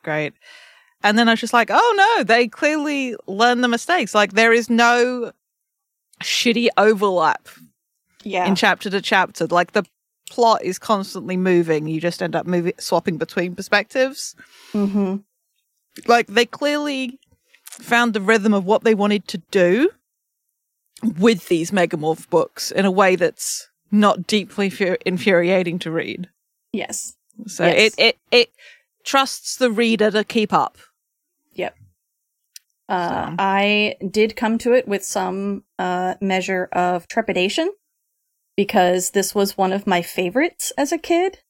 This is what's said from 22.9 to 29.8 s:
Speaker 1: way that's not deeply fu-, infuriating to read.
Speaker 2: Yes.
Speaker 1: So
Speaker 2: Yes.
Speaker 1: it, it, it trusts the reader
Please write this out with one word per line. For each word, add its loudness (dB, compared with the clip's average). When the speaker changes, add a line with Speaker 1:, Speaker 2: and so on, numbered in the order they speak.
Speaker 1:
way 4
that's -4
not 2
deeply -2
fu-, -2
infuriating 0
to -8
read. -8
Speaker 2:
Yes. -10
Speaker 1:
So -6
Speaker 2:
Yes. 2
Speaker 1:
it, 4
it, 2
it 4
trusts -2
the 2
reader 2